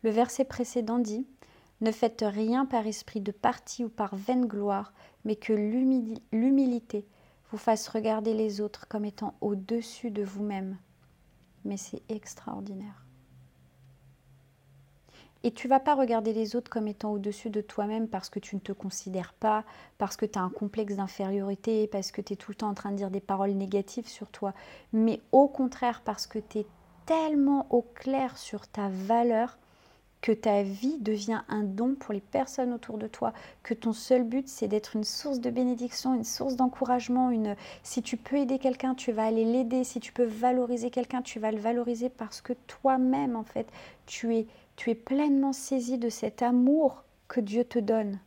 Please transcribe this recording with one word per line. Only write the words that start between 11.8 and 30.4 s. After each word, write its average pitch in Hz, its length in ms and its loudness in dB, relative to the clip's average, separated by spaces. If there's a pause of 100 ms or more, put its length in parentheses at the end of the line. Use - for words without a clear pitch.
extraordinaire. 202 960 -10 (2500)
Et 233 80 2
tu - 160 -8
vas 269 100 6
pas 294 160 4
regarder 226 380 2
les 220 240 0
autres 240 140 -4
comme 214 180 -2
étant 208 240 -4
au-dessus 208 380 -4
de 214 100 -2
toi-même 214 480 -2
parce 202 200 -6
que - 120 -8
tu - 160 -10
ne 190 40 -4
te 196 120 -8
considères 190 640 -8
pas, 214 300 0 (320)
parce 196 200 -4
que 220 100 -2
t'as 208 140 -2
un 185 100 0
complexe 202 460 -4
d'infériorité, 196 880 -2
parce 202 240 -4
que - 100 -10
t'es 202 140 -6
tout - 160 -14
le 202 60 -8
temps 214 120 -4
en 202 60 -2
train 202 160 -8
de 202 60 -4
dire 196 140 -4
des 196 100 -4
paroles 196 320 0
négatives 196 560 -2
sur - 220 -14
toi, 196 220 -4 (400)
mais 220 280 4 (100)
au 277 160 10
contraire 254 580 -2
parce 208 220 -6
que - 140 -6
t'es 208 260 -4 (400)
tellement 285 640 4
au 240 120 6
clair 262 540 -4
sur - 300 -12
ta 202 220 -4
valeur 226 680 2 (640)
que - 120 2
ta 214 300 4